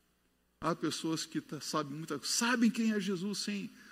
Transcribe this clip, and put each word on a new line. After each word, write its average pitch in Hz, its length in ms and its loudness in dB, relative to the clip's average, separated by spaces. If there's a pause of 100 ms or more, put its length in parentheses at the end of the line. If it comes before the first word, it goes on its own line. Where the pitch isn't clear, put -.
(600)
Há 165 140 0
pessoas 160 500 -2
que 151 160 -4
tá, 147 180 -10
sabem 147 380 -4
muita, 160 260 -6
sabem 233 460 4
quem 226 240 2
é 208 60 2
Jesus, 190 400 -2
sim, 202 300 -4 (220)